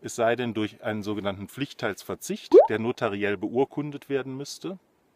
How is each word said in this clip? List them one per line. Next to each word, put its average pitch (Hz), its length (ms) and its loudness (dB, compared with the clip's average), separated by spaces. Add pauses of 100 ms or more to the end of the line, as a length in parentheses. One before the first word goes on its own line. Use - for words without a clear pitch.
es - 140 -10
sei 120 220 2
denn 120 180 -2
durch 107 300 -4
einen 107 180 -4
sogenannten 101 460 -4
Pflichtteilsverzicht, - 1080 -4 (140)
der 107 100 0
notariell 104 580 -2
beurkundet 135 720 -2
werden 131 280 -4
müsste, 160 420 -10 (380)